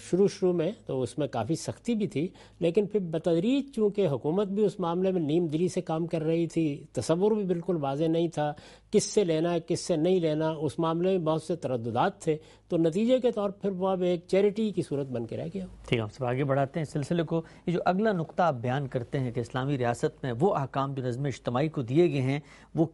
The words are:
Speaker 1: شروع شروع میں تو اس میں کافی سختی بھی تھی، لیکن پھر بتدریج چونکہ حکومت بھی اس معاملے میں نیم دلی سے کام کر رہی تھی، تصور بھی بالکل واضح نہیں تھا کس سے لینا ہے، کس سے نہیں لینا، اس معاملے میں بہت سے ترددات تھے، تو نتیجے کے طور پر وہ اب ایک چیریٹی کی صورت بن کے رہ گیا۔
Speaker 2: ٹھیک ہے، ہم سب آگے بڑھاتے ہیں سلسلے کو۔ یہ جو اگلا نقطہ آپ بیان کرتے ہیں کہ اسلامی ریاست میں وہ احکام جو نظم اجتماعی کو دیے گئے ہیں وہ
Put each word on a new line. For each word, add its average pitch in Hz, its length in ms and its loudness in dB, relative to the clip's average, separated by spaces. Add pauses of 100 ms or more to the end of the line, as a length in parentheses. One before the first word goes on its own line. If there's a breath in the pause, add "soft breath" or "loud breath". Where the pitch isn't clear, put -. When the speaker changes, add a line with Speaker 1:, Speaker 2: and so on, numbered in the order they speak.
Speaker 1:
شروع 190 280 2
شروع 180 240 0
میں 170 180 0 (160)
تو 135 160 -2
اس - 160 -4
میں 147 100 0
کافی 120 260 -2
سختی - 400 -4
بھی 208 120 -2
تھی، 147 200 -2 (340 loud breath)
لیکن 175 260 2
پھر 208 140 -2 (100)
بتدریج 180 640 0
چونکہ 202 340 2
حکومت 156 400 0
بھی 202 160 0
اس 190 160 0
معاملے 180 320 0
میں 185 80 0
نیم 160 260 2
دلی 160 220 0
سے 175 120 -2
کام 165 260 -2
کر 165 160 -2
رہی 165 240 2
تھی، 156 460 -2
تصور 175 400 2
بھی 214 120 0
بالکل 175 360 -2
واضح 143 280 0
نہیں 165 200 2
تھا 151 240 -2 (380 loud breath)
کس 202 140 4
سے 214 200 2
لینا 165 280 2
ہے، 170 140 0
کس 170 140 0
سے 175 160 0
نہیں 180 240 4
لینا، 156 300 0
اس 156 280 -4
معاملے 170 320 0
میں 185 160 0
بہت 156 160 0
سے 175 140 -4
ترددات 123 640 -2
تھے، 156 160 0 (320 loud breath)
تو 180 80 0
نتیجے 196 440 4
کے 240 120 2
طور 202 180 -2
پر 196 200 -4
وہ 185 180 -2
اب 190 140 0
ایک 180 240 0
چیریٹی 208 440 2
کی 175 120 -2
صورت 143 240 -4
بن 120 200 -4
کے 113 100 -8
رہ 139 180 -6
گیا۔ 190 100 -6 (220)
Speaker 2:
ٹھیک 123 120 2
ہے، 110 40 2
ہم 107 100 -2
سب 135 120 -6
آگے 127 200 0
بڑھاتے 139 360 0
ہیں 151 40 -2
سلسلے 160 380 -2
کو۔ 165 200 -2 (240 loud breath)
یہ 180 60 0
جو 175 120 0
اگلا 202 280 2
نقطہ 175 300 -2
آپ 165 120 4
بیان 123 340 -2
کرتے 131 320 -4
ہیں 123 120 -2
کہ 127 80 -4
اسلامی 131 380 -2
ریاست 120 440 -2
میں 131 180 -2
وہ 196 140 4
احکام 139 400 -2
جو 135 80 -4
نظم 127 220 -2
اجتماعی 131 440 0
کو 151 140 -4
دیے 147 280 4
گئے 139 120 0
ہیں 135 160 0 (360 loud breath)
وہ 156 180 2